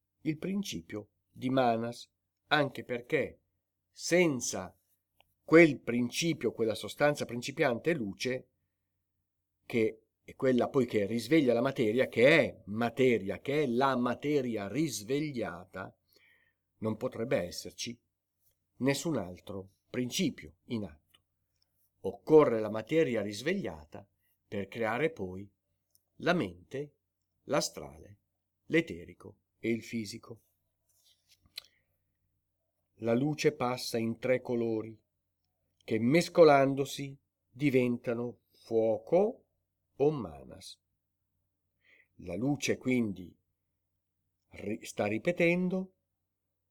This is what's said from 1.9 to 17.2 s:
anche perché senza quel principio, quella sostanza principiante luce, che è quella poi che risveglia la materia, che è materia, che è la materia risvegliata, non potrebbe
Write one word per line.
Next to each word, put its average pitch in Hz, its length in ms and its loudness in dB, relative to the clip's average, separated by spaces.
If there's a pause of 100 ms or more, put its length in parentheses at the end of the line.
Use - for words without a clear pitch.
anche 143 360 0
perché 120 560 -4 (500)
senza 127 840 0 (680)
quel 156 320 10
principio, 123 760 -2
quella 110 220 0
sostanza 143 500 0
principiante 123 720 -2
luce, 123 540 -6 (1160)
che 110 380 0 (220)
è - 100 -20
quella 127 340 2
poi 127 180 2
che 104 200 0
risveglia 117 480 2
la 117 60 2
materia, 123 480 0
che 147 320 6
è 101 240 -4
materia, 107 760 0
che 147 240 -2
è 139 60 0
la 131 260 2
materia 123 720 -2
risvegliata, 107 1300 -6 (840)
non 107 180 -4
potrebbe 127 420 -4